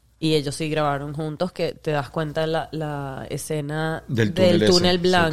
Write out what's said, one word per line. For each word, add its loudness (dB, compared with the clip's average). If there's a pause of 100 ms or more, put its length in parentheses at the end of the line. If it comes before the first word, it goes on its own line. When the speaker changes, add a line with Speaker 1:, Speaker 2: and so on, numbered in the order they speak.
(180)
Speaker 1:
Y 2
ellos 0
sí -4
grabaron -2
juntos, -4
que -4
te -4
das -2
cuenta -2
la, -2
la -6
escena -4
Speaker 2:
Del 0
Speaker 1:
del -
Speaker 2:
túnel 4
ese. 6
Speaker 1:
túnel 4
Speaker 2:
Sí, -4
Speaker 1:
blanco. 4